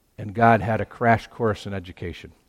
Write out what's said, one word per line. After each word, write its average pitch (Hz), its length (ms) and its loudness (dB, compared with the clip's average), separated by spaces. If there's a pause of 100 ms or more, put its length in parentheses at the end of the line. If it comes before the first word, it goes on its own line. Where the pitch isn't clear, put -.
(160)
And 101 160 -12
God 117 280 4
had 107 200 -2
a - 40 -6
crash 117 420 2
course 110 400 -4
in 101 80 -10
education 87 560 -12 (180)